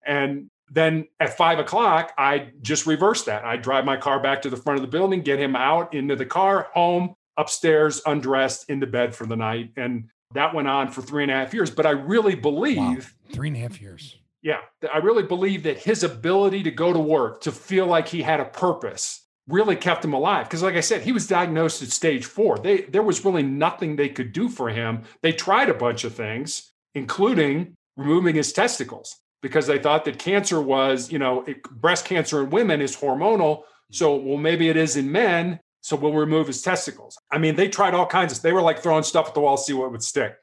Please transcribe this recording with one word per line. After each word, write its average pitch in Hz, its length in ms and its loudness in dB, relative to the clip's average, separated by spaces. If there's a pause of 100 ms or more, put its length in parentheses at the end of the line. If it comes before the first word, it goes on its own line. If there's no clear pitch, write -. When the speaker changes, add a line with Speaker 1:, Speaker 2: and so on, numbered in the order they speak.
Speaker 1:
And 143 440 -2 (220)
then 160 360 2 (120)
at 147 160 -2
five 165 240 4
o'clock, 170 580 2
I 139 340 0 (100)
just 139 240 -2
reversed 170 400 2
that. 107 180 -4
I'd 117 200 -4
drive 135 220 2
my 135 120 0
car 139 220 0
back 135 240 0
to 143 60 -4
the 123 80 -6
front 143 200 -2
of 135 60 -2
the 131 80 -8
building, 185 300 0
get 139 180 0
him 135 160 0
out 156 400 2
into 139 200 -2
the 127 100 -6
car, 196 480 2
home, 175 420 0 (220)
upstairs, 156 680 2
undressed, 135 640 0
into 139 180 -2
bed 120 280 -2
for 117 100 -12
the 113 100 -4
night. 113 420 -4
And 120 320 -6 (240)
that 151 200 0
went 147 140 -2
on 135 220 0
for 131 120 -12
three 143 220 -4
and 139 80 0
a 131 40 0
half 131 180 -4
years. 190 180 -2
But 156 160 0
I 151 40 4
really 185 440 2
believe 151 420 0
Speaker 2:
Wow. 127 200 -2 (340)
Three 147 180 -6
and 139 80 -6
a - 20 -6
half 117 200 -10
years. 98 380 -20 (240)
Speaker 1:
Yeah. 151 160 -2 (240)
th-, 139 100 -6
I 151 60 0
really 208 240 4
believe 185 420 -2
that 151 140 -2
his - 260 0
ability 190 600 0
to 160 80 -2
go 170 200 0
to 170 80 2
work, 151 420 0
to 156 100 -4
feel 190 340 0
like 165 220 2
he 170 160 -6
had 151 160 2
a 131 60 -2
purpose, - 840 -4 (200)
really 190 280 2
kept 170 280 -2
him 156 100 -2
alive. 147 360 0
'Cause 165 140 -4
like 185 120 0
I 170 40 2
said, 175 240 -2
he 240 80 -2
was 202 160 -2
diagnosed 165 560 0
at 117 60 -12
stage 139 360 0
four. 190 320 0
They, 190 240 0
there 190 220 -2
was 214 200 0
really 180 200 2
nothing 151 520 -2
they 143 140 0
could 127 240 -8
do 226 160 -2
for 120 200 -4
him. 113 340 -4 (180)
They 165 100 2
tried 202 380 2
a 117 60 0
bunch 117 300 -2
of 110 100 -8
things, 117 560 -8 (240)
including 165 800 0 (220)
removing 160 380 2
his 151 180 0
testicles, 131 600 -2 (260)
because 135 260 0
they 143 120 2
thought 151 260 2
that 143 140 -6
cancer 185 420 0
was, 135 500 0
you 156 80 -2
know, 127 280 0
it, 139 160 -12
breast 160 420 0
cancer 156 380 0
in 131 60 -4
women 175 320 2
is 135 140 -2
hormonal. 151 680 0 (280)
So, 147 240 2
well, 135 220 -2
maybe 165 320 2
it 160 80 2
is 160 200 2
in 139 140 0
men. 175 480 2 (220)
So - 140 -4
we'll 147 180 0
remove 156 340 2
his 127 140 -8
testicles. - 560 -4 (140)
I 143 60 0
mean, 156 180 2
they 196 140 4
tried 190 240 2
all 180 120 4
kinds 180 300 2
of, - 60 -10
they 165 100 2
were, 185 100 4
like, 160 180 2
throwing 156 240 2
stuff 160 260 0
at - 40 -16
the 151 60 0
wall, 147 180 4
see - 160 -4
what 131 180 -2
would 113 120 -10
stick. 117 400 -2